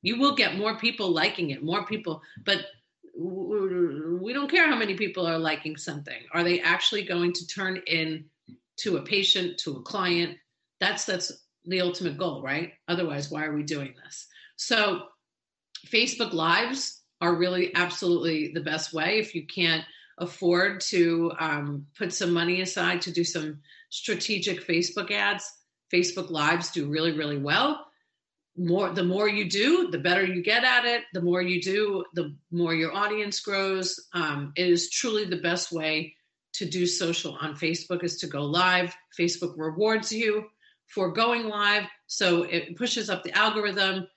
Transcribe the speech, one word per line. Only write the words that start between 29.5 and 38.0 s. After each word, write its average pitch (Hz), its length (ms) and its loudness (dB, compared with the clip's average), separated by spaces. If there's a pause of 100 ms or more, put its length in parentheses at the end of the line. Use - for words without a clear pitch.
the 165 60 -4
better 180 280 2
you 180 180 -2
get 233 220 2
at 247 200 4
it. 240 180 2 (100)
The 180 80 -2
more 175 200 4
you 180 200 0
do, 196 420 0 (100)
the 156 220 -4 (160)
more 170 220 2
your 160 200 0
audience 208 460 -2
grows. 190 580 -2 (160)
Um, 143 440 -2
it 180 100 4
is 175 220 4
truly 214 360 0
the 175 120 -2
best 175 340 0
way 156 440 -2 (400)
to 196 100 -4
do 175 200 0
social 170 540 -2
on 151 160 -6
Facebook 170 480 -2